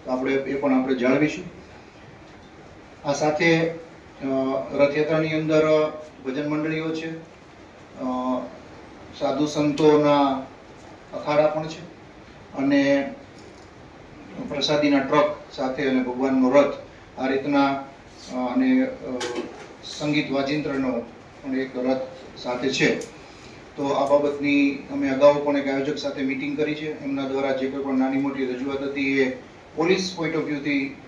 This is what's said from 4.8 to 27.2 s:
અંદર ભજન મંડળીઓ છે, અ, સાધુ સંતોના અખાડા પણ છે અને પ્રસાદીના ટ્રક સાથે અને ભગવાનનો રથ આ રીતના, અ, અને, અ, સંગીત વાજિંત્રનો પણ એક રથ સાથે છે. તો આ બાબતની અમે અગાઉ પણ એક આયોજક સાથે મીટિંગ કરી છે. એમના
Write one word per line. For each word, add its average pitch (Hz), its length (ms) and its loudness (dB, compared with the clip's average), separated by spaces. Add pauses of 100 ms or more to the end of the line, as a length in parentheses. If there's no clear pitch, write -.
અંદર 156 600 4 (320)
ભજન 143 240 -4
મંડળીઓ 160 460 -2
છે, 160 160 -6 (880)
અ, - 40 -6 (1160)
સાધુ 147 260 0
સંતોના 147 840 4 (840)
અખાડા 151 300 2
પણ 156 220 0
છે - 120 -10 (760)
અને 139 580 2 (1300)
પ્રસાદીના 285 500 2
ટ્રક - 380 2 (160)
સાથે 135 360 -2
અને 127 140 2
ભગવાનનો 127 480 2
રથ 143 240 6 (440)
આ 131 80 -2
રીતના, 139 460 2
અ, - 640 -12 (180)
અને, 131 280 4
અ, 131 360 -6 (680)
સંગીત 151 480 -2
વાજિંત્રનો 135 680 -2 (400)
પણ 131 140 -4
એક 131 200 -4
રથ 127 240 0 (420)
સાથે 123 280 -2
છે. - 480 0 (580)
તો 143 100 -4
આ 139 240 2
બાબતની 143 680 2 (140)
અમે 139 160 -2
અગાઉ 143 360 4
પણ 143 120 0
એક 135 120 -2
આયોજક 139 280 -2
સાથે 143 260 -6
મીટિંગ 135 340 -4
કરી 151 180 0
છે. 151 300 -8
એમના 139 240 -4